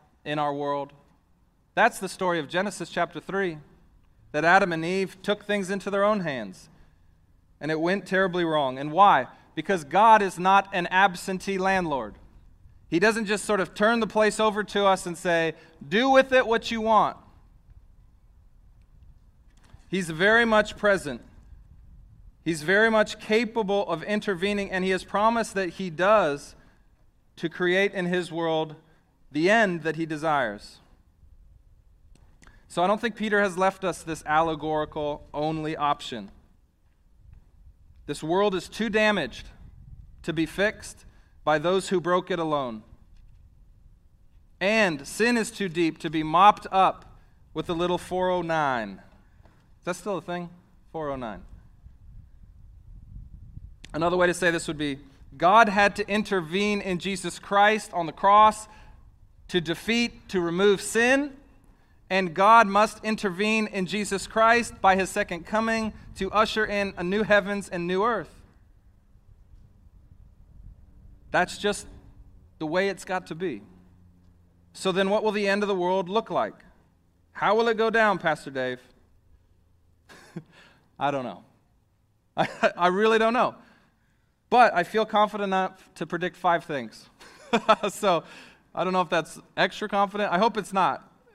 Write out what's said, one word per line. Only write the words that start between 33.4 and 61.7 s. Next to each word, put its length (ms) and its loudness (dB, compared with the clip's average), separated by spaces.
has 160 -2
left 260 0
us 200 -6
this 240 -10
allegorical 1040 -2
only 420 -4
option. 540 -4
This 180 -8
world 320 2
is 140 -8
too 200 -6
damaged 580 0
to 100 -6
be 120 0
fixed 600 -6
by 140 2
those 320 0
who 100 0
broke 300 0
it 80 -2
alone. 460 -4
And 480 2
sin 280 0
is 140 -2
too 200 -6
deep 300 -2
to 120 -8
be 100 -2
mopped 500 4
up 460 0
with 140 -8
a 40 -2
little 240 -2
four 320 -2
oh 140 0
nine. 580 -2
Is 60 -18
that 100 -6
still 220 -8
a 40 -8
thing? 280 -10
Four 200 -8
oh 40 -6
nine. 260 -10
Another 240 0
way 100 4
to 60 2
say 180 0
this 160 -4
would 100 -6
be, 220 -6
God 320 6
had 260 2
to 120 -6
intervene 720 -2
in 180 -6
Jesus 400 -8
Christ 540 2
on 120 -4
the 60 -8
cross 560 6
to 140 0
defeat, 680 -4
to 120 -2
remove 400 2
sin, 520 2